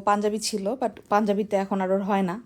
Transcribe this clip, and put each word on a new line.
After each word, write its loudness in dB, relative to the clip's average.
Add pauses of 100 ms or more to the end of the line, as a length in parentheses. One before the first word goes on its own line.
পাঞ্জাবি 2
ছিল, -4
but 0 (180)
পাঞ্জাবিতে 2
এখন 0
আর 0
ওর 2
হয় 0
না। -4